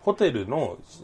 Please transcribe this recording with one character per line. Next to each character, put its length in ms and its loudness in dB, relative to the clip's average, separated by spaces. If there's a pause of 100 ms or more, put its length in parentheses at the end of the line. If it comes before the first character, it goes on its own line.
ホ 120 2
テ 180 4
ル 160 -4
の 300 -4 (260)